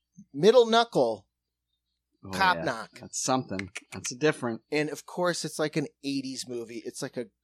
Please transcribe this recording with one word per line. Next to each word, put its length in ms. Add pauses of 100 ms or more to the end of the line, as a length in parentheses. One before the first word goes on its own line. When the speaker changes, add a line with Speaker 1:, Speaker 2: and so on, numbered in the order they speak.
(340)
Speaker 1:
middle 320
knuckle, 600 (1000)
Speaker 2:
Oh, 60
Speaker 1:
cop 260
Speaker 2:
yeah. 60
Speaker 1:
knock. 260 (100)
Speaker 2:
That's 220
something. 480 (240)
That's 180
a 40
different. 460 (100)
Speaker 1:
And 180
of 160
course, 400
it's 140
like 180
an 100 (160)
eighties 460
movie. 360
It's 180
like 140
a, 100 (160)